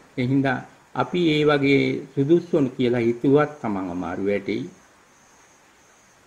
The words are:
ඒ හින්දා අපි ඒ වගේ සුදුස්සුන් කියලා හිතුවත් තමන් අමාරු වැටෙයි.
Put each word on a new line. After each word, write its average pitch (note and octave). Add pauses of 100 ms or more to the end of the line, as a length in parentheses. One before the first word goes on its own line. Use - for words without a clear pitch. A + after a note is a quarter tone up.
(140)
ඒ B2
හින්දා C3+ (320)
අපි B2+
ඒ D3+
වගේ C#3 (260)
සුදුස්සුන් D#3
කියලා A#2+
හිතුවත් C#3
තමන් F#2+
අමාරු F2+
වැටෙයි. G2+ (1600)